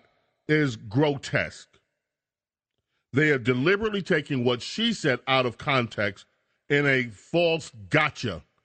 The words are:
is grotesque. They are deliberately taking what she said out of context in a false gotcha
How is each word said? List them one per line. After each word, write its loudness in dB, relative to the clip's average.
is 2
grotesque. -2
They 4
are 4
deliberately 0
taking -2
what 2
she -2
said 0
out 2
of -4
context -2
in 2
a 4
false -2
gotcha -2